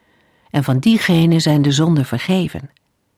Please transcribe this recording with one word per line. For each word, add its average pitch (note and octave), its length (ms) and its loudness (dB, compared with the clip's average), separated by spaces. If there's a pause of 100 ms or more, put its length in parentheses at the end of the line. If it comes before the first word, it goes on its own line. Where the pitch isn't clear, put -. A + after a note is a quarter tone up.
(500)
En C#3+ 140 -2
van C3 140 0
diegene E3 600 2
zijn D3+ 220 2
de C#3+ 100 0
zonden D3+ 320 0
vergeven. D#3 680 -6 (480)